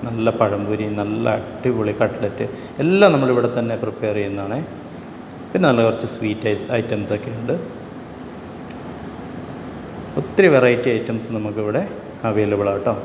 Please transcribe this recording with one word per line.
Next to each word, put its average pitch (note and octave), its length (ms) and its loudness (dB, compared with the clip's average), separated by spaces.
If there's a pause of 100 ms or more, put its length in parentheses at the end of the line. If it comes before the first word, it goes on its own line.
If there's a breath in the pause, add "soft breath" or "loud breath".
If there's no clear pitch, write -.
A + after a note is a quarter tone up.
നല്ല A2+ 220 0 (100)
പഴംപൊരി, G#2 460 0 (140)
നല്ല G#2+ 260 -2 (120)
അടിപൊളി A2 640 -2
കട്ട്ലറ്റ്, G#2+ 440 -2 (380 loud breath)
എല്ലാം F#3+ 320 8
നമ്മളിവിടെ B2 420 4
തന്നെ A#2 260 0
പ്രിപ്പയർ G#2+ 360 -2
ചെയ്യുന്നതാണ്. G2+ 400 -4 (920)
പിന്നെ F3+ 180 4
നല്ല A#2 180 6
കുറച്ച് A2+ 280 0
സ്വീറ്റ് G#2+ 360 -2
ഐ-, G2+ 180 -2 (100)
ഐറ്റംസൊക്കെ G#2 600 -2
ഉണ്ട്. B2+ 160 -2 (2750)
ഒത്തിരി - 340 6
വെറൈറ്റി B2 420 6
ഐറ്റംസ് A2+ 400 -4
നമുക്കിവിടെ G#2+ 440 -2 (480)
അവൈലബിൾ G#2 460 2
ആട്ടോ. G#2 300 0